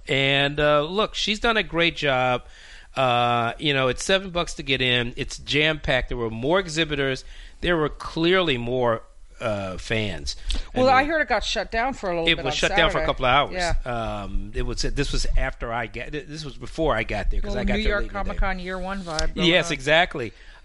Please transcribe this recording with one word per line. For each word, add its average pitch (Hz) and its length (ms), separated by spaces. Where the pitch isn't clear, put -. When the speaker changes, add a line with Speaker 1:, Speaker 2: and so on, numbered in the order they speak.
Speaker 1:
And, 139 500
uh, 147 240
look, 185 320
she's 208 240
done 226 180
a 208 60
great 165 320
job. 127 480
Uh, 120 640
you 147 140
know, 135 140
it's 123 160
seven 190 280
bucks 170 240
to 156 100
get 131 180
in. 123 340
It's - 220
jam-packed. 143 680
There 131 100
were 117 120
more 131 280
exhibitors. 147 680
There 175 160
were 151 120
clearly 165 680
more, 120 440
uh, 101 380
fans. 104 580
I 254 60
Speaker 2:
Well, 254 80
I 262 140
Speaker 1:
mean, - 80
Speaker 2:
heard 214 100
it - 80
got 220 160
shut - 260
down 240 220
for 208 180
a 175 40
little 170 140
Speaker 1:
it 165 80
Speaker 2:
bit - 80
Speaker 1:
was 147 100
Speaker 2:
on - 20
Speaker 1:
shut 170 140
down 170 200
for 151 80
a - 40
Speaker 2:
Saturday. 160 40
Speaker 1:
couple 127 200
of 123 40
hours. - 0
Speaker 2:
Yeah. 110 400
Speaker 1:
Um, 101 300
it - 80
was, 120 200
this 131 300
was - 140
after 127 360
I 117 140
got, 110 260
this 147 320
was 131 120
before 127 400
I 113 60
got 104 280
there - 100
'cause 104 100
Speaker 2:
Little 101 100
Speaker 1:
I - 40
got - 120
Speaker 2:
New 214 60
Speaker 1:
there 214 80
Speaker 2:
York 208 120
Speaker 1:
late 214 80
in - 20
the 202 80
day. 190 60
Speaker 2:
Comic 202 120
Con 190 220
year 185 180
one 190 240
vibe 160 320
going 175 140
Speaker 1:
Yes, 170 180
Speaker 2:
on. 160 80
Speaker 1:
exactly. 143 580